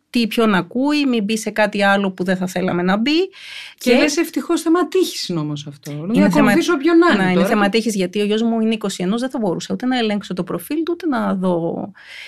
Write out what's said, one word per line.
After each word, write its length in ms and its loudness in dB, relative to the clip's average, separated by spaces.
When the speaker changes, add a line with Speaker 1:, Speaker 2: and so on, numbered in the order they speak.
Speaker 1:
τι 180 0
ποιον 280 2
ακούει, 500 0
μην 180 0
μπει 140 -2
σε 120 -6
κάτι 340 0
άλλο 280 2
που 120 -6
δεν 140 0
θα 100 -4
θέλαμε 340 -2
να 160 2
μπει. 300 0
Speaker 2:
Και 140 0
Speaker 1:
Και 60 6
Speaker 2:
λες, 200 2
ευτυχώς, 440 -2
θέμα 260 2
τύχης 400 -2
είναι 120 -2
όμως 280 -6
αυτό. 240 -14
Speaker 1:
Είναι 280 -2
Speaker 2:
Να 60 8
ακολουθήσω 380 4
Speaker 1:
θέμα, 140 0
Speaker 2:
όποιον 200 4
να 160 8
είναι 40 2
Speaker 1:
ναι, 80 2
είναι 80 2
Speaker 2:
τώρα. 140 4
Speaker 1:
θέμα 220 2
τύχης, 260 0
γιατί 260 -2
ο 40 2
γιος 160 0
μου 180 0
είναι 140 0
είκοσι 300 -6
ενός, 180 0
δεν 80 -4
θα 100 -6
μπορούσα 340 -4
ούτε 120 -6
να 120 0
ελέγξω 360 -2
το 100 -4
προφίλ 400 -6
του, 100 -4
ούτε 140 -6
να 280 0
δω. 560 -2